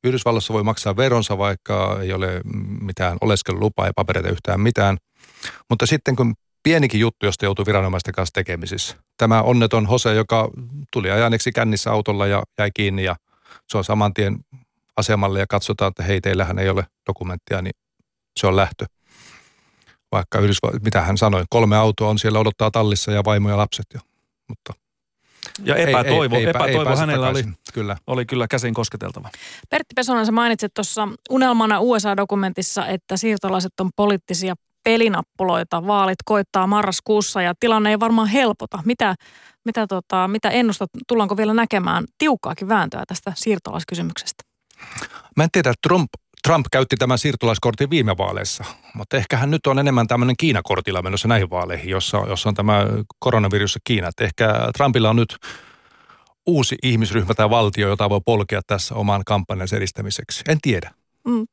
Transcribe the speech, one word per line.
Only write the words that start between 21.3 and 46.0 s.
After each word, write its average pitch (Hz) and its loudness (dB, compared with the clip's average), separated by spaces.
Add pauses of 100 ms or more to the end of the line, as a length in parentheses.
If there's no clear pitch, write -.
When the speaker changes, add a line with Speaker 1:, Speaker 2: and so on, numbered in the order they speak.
Speaker 1:
kolme 107 4
autoa 107 2
on 107 2
siellä, 107 2
odottaa 110 0
tallissa 107 0
ja 104 2
vaimo 104 2
ja 101 0
lapset - -2
jo. 123 -10 (480)
Mutta - -16 (920)
Speaker 2:
Ja 143 0
Speaker 1:
ei, 170 4
ei, 151 2
Speaker 2:
epätoivo, 131 2
Speaker 1:
ei - 2
pä-, - 2
ei 170 4
Speaker 2:
epätoivo 135 2
Speaker 1:
pääse 139 2
Speaker 2:
hänellä 139 0
oli, 131 0
Speaker 1:
takaisin. 101 -8 (140)
Kyllä. 101 -4 (100)
Speaker 2:
oli 127 -2
kyllä 120 -2
käsin 117 -2
kosketeltava. 104 -8 (400)
Speaker 3:
Pertti - -4
Pesonen, 240 0
sä 226 0
mainitsit 226 0
tuossa 208 -4 (220)
Unelmana 233 2
U 226 2
S 196 -4
A-dokumentissa, 196 -2
että 185 -6
siirtolaiset 190 -2
on 190 0
poliittisia 190 0 (300)
pelinappuloita. 180 0
Vaalit 196 2
koittaa 196 0
marraskuussa 208 0
ja 175 0
tilanne 214 2
ei 214 2
varmaan 226 2
helpota. 208 0
Mitä, 214 0 (500)
mitä, 226 -2
tota, 185 -2
mitä 214 0
ennustat, 220 0 (180)
tullaanko 208 0
vielä 214 2
näkemään 202 0 (140)
tiukkaakin 208 -2
vääntöä 190 0
tästä 185 -10
siirtolaiskysymyksestä? - -6 (920)
Speaker 1:
Mä 151 4
en 165 0
tiedä, 131 2
Trump, 175 4 (360)